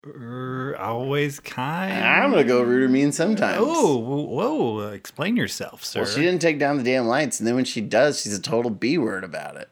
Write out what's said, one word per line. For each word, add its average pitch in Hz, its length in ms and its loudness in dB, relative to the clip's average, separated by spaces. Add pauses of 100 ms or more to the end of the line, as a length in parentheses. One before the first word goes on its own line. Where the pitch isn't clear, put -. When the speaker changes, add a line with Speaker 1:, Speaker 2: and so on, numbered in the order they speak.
Speaker 1:
Er, 127 720 -8
always 139 600 -2
kind. 160 640 -4
Speaker 2:
I'm 180 260 4
gonna 165 140 6
go 123 180 4
rude 123 220 4
or 127 40 4
mean 139 240 4
sometimes. 165 480 2
Speaker 1:
Oh, 247 380 4
whoa, 135 240 -4
whoa, 139 680 -2
explain 156 460 -4
yourself, - 480 -4
sir. - 180 -4
Speaker 2:
Well, 101 80 -2
she 127 120 -2
didn't 175 180 2
take 156 180 2
down 143 200 2
the 123 60 -2
damn 127 220 2
lights, 131 340 0
and 107 60 -2
then 120 100 2
when 131 80 2
she 123 160 -6
does, 110 420 2
she's 104 160 -4
a - 40 -8
total 120 280 0
B 120 280 -2
word 98 260 -2
about 73 320 -12
it. - 160 -16